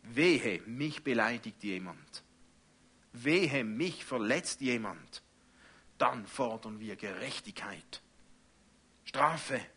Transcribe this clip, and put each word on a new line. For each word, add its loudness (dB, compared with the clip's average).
Wehe, 4
mich -4
beleidigt 0
jemand. -8
Wehe, 4
mich -2
verletzt 0
jemand. -2
Dann 2
fordern -4
wir -8
Gerechtigkeit, -8
Strafe. 2